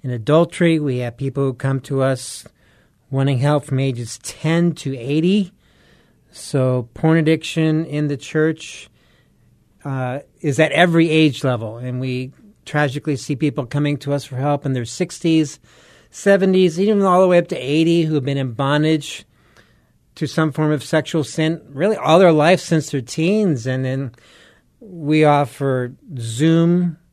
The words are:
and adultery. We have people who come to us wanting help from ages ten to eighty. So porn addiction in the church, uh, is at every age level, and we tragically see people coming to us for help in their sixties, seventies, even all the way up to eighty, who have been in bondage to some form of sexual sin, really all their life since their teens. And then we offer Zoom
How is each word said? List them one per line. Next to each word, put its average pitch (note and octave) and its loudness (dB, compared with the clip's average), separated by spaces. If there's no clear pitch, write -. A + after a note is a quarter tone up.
and B2+ -4
adultery. E3 2
We C3+ -2
have A#2+ -6
people C3+ -4
who C3 -2
come C3+ -2
to C3+ -4
us - -4
wanting C3+ 0
help C#3+ 2
from C3 -4
ages A#2+ -6
ten E3 0
to C3+ -8
eighty. E3 0
So B2+ -2
porn E3 2
addiction D#3+ 0
in D3 -4
the C#3 -4
church, - -4
uh, C3 -6
is D3 -2
at D3 2
every E3 4
age D#3 2
level, A2+ -4
and B2+ -6
we B2+ -6
tragically D3 -2
see C3 -6
people C#3 -2
coming D3 -2
to C#3+ -6
us C#3+ -4
for C3 -14
help C#3+ -2
in C3+ -2
their B2 -2
sixties, D#3+ -2
seventies, F#3+ 2
even G3+ 2
all F#3 4
the F#3 4
way F3 6
up F3 2
to E3 -6
eighty, D#3+ 2
who D#3 0
have C3+ -2
been C#3 -2
in C3 -4
bondage D3 0
to D3+ -6
some D#3+ 0
form D#3 0
of D3 -2
sexual D#3 -2
sin, D#3+ -2
really E3+ 0
all D#3 4
their F3+ 8
life D#3 4
since - -2
their C3+ -4
teens. E3 -2
And C3 -2
then C3 -6
we D#3 0
offer C3+ 0
Zoom E3 2